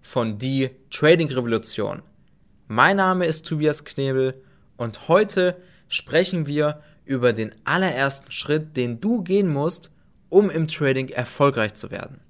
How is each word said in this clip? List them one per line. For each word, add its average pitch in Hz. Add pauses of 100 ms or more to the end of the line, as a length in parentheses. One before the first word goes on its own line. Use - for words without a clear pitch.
von 113
Die 131 (180)
Trading 160
Revolution. 113 (680)
Mein 143
Name 185
ist -
Tobias 151
Knebel 131 (360)
und 117
heute 180 (280)
sprechen 170
wir 151 (240)
über 123
den 110 (100)
allerersten 139
Schritt, 156
den 120
du 220
gehen 185
musst, 147 (380)
um 196
im 156
Trading 135
erfolgreich 123
zu -
werden. -